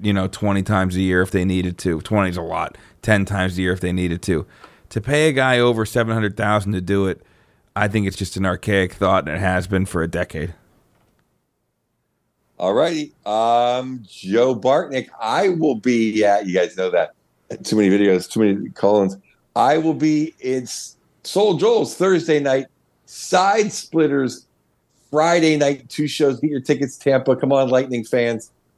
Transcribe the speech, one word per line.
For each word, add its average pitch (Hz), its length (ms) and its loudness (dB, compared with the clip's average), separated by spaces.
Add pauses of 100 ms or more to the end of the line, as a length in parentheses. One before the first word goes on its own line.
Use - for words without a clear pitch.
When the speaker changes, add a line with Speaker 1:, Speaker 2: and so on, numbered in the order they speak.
Speaker 1:
you 104 100 2
know, 95 140 0
twenty 101 340 -2
times 95 340 0
a 92 60 0
year 92 220 2
if 95 80 -4
they 92 120 2
needed 90 360 -2
to. 82 220 -2
Twenty's 95 360 -2
a 87 60 -6
lot. 82 340 -6 (240)
Ten 104 240 2
times 92 320 -2
a 95 60 0
year 90 100 0
if 92 60 -6
they 90 120 -4
needed 90 300 -2
to. 80 240 -2 (440)
To 113 120 -6
pay 147 260 0
a 160 40 2
guy 131 260 2
over 120 300 2
seven 113 260 -2
hundred 107 240 -2
thousand 104 360 0
to 92 80 -4
do 98 260 0
it, - 160 -6 (520)
I 104 120 0
think 104 180 -2
it's 92 100 -4
just - 220 -8
an 95 80 -2
archaic 92 480 0
thought, 95 340 0
and 78 80 -6
it 87 40 -4
has 92 260 0
been 95 220 -2
for 82 160 -4
a 82 40 -2
decade. 82 460 -6 (2000)
Speaker 2:
All 92 140 0
righty. 151 380 -2 (140)
Um, 120 840 0
Joe 117 480 0
Bartnick, 131 540 0 (100)
I 135 300 0
will 160 260 0
be 110 500 0
at, 101 220 2
you 90 60 -2
guys 90 220 0
know 92 140 -2
that. 87 240 0 (500)
Too - 120 -2
many 104 140 4
videos, 95 400 2
too - 120 -2
many 101 280 0
call-ins. 98 460 2 (400)
I 127 220 4
will 160 160 0
be 151 460 0
in 127 240 -4
S-, - 340 -14 (260)
Soul 202 340 0
Joel's 208 380 0
Thursday 170 440 2
night, 139 260 0 (400)
Side 202 680 0
Splitters 139 760 -2 (640)
Friday 160 440 4
night, 143 320 0
two 151 200 -4
shows. 139 320 0
Get 151 100 0
your 143 100 -4
tickets, 135 380 -2
Tampa. 135 380 2
Come 135 180 0
on, 135 160 2
Lightning 127 340 0
fans. 117 480 -2 (260)